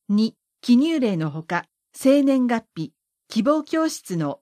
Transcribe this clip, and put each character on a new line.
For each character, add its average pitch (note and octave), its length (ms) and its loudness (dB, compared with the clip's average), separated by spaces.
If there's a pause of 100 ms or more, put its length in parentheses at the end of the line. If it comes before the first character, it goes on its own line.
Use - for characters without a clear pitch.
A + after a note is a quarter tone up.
二、 G#3+ 280 0 (260)
記 A#3+ 160 4
入 D#4 220 0
例 G#3 180 -2
の D#3 140 -2
ほ D#3+ 100 -10
か、 E3+ 240 -6 (280)
生 C#4 280 4
年 C4+ 240 2
月 A#3 200 -2 (100)
日、 - 180 -10 (360)
希 G#3+ 140 -2
望 D4 200 0
教 D#4+ 260 -2
室 - 280 -8
の D3 240 -4